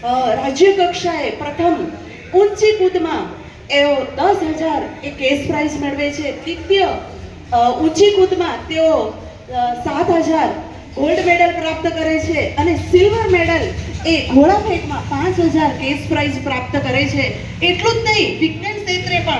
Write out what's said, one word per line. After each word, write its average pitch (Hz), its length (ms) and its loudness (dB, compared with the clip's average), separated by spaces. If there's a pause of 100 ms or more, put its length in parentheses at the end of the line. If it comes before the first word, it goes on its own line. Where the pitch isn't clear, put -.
અ, 240 300 2
રાજ્ય 269 380 4
કક્ષાએ 349 580 0
પ્રથમ 302 460 -2 (600)
ઊંચી 415 340 4
કૂદમાં 359 720 -2 (240)
એઓ 285 240 4
દસ 277 480 0
હજાર 311 640 -4
એ 285 40 -6
કેશ 285 360 -2
પ્રાઇઝ 302 240 -2 (100)
મેળવે 285 300 -2
છે. 294 220 -6
દ્વિતીય, 349 560 0 (640)
અ, 240 180 4 (100)
ઊંચી 320 300 4
કૂદમાં 370 580 0
તેઓ, 320 240 4
અ, 240 840 -4
સાત 311 360 -2
હજાર 311 380 2 (460)
ગોલ્ડ 349 320 0
મેડલ 349 240 4 (100)
પ્રાપ્ત 320 260 -4 (100)
કરે 320 220 0
છે 311 380 -2
અને 311 200 2
સિલ્વર 415 520 4
મેડલ 339 440 2 (340)
એ 311 280 0
ઘોડા 294 200 8
ફેંકમાં 339 560 -2
પાંચ 339 300 0
હજાર 302 300 2
કેશ 269 280 -4 (100)
પ્રાઇઝ 285 360 -2
પ્રાપ્ત 262 320 -4
કરે 269 320 0
છે. 277 240 -2 (340)
એટલું 381 260 2
જ 453 40 0
નહીં, 427 420 0
વિજ્ઞાન 359 340 -2
ક્ષેત્રે 359 460 -4
પણ 320 220 -2